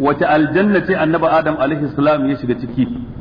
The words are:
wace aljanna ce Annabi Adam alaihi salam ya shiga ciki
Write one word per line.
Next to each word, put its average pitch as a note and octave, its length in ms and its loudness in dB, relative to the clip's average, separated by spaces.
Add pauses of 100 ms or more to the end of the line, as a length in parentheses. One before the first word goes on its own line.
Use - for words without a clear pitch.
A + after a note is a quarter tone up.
wace C#3+ 240 0
aljanna D#3+ 640 2
ce F#3 100 0
Annabi D#3+ 300 0
Adam D#3 340 0
alaihi D3 360 0
salam C#3+ 320 2
ya C#3 80 -2
shiga A#2+ 240 -2
ciki B2 280 -2 (320)